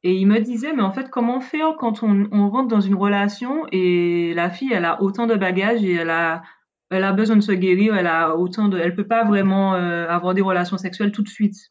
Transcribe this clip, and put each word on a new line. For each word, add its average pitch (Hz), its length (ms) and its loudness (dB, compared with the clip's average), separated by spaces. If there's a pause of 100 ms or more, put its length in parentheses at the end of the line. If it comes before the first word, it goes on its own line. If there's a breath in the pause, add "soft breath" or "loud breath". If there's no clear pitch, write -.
Et 180 120 2
il 190 120 2
me 214 120 6
disait, 240 340 -4
mais 254 100 -2
en 190 100 0
fait, 262 180 -6
comment 247 300 -2
faire 311 380 -2
quand 226 240 -4
on, 202 280 2
on 202 180 2
rentre 247 200 0
dans 220 120 2
une 190 140 2
relation 202 800 -2
et 175 600 0
la 170 160 0
fille, 262 220 -4
elle 180 120 0
a 170 180 0
autant 202 240 0
de 226 80 2
bagages 196 480 0
et 180 120 2
elle 165 160 -2
a, 165 320 -2 (480 loud breath)
elle 190 120 0
a 196 100 0
besoin 214 240 2
de 208 40 8
se 208 120 0
guérir, 190 440 2
elle 175 100 0
a 165 300 0
autant 185 320 0
de, 185 100 0
elle 175 160 0
peut 202 140 -4
pas 233 160 2
vraiment, 196 500 2
euh, 175 340 -2
avoir 175 260 -2
des 196 80 2
relations 185 360 0
sexuelles 190 340 -4
tout 208 100 -4
de 208 60 -4
suite. 202 280 -2 (140)